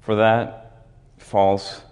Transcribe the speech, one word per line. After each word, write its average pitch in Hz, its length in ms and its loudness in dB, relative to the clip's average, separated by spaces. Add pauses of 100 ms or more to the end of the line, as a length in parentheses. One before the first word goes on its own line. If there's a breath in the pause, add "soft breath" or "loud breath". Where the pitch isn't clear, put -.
For 107 160 -4
that - 680 -2 (320)
falls 98 640 -2 (100)